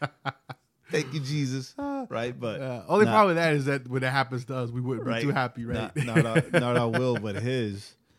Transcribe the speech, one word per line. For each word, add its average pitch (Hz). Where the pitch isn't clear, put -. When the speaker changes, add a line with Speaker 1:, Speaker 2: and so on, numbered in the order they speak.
Speaker 1:
<laughs> -
Speaker 2:
Thank 139
you, 156
Jesus. 135
Speaker 1:
Uh, 277
Speaker 2:
Right, 123
but 113
Speaker 1:
uh, 127
only 202
Speaker 2:
nah. -
Speaker 1:
problem 202
with 170
that 156
is 139
that 139
when 127
that 131
happens 127
to 131
us, 120
we 120
wouldn't 123
be -
Speaker 2:
Right. 117
Speaker 1:
too 139
happy, 123
right? 113
Speaker 2:
Not, 123
not -
our, 151
not 123
our 117
will, 123
Speaker 1:
<laughs> 107
Speaker 2:
but 104
His. 110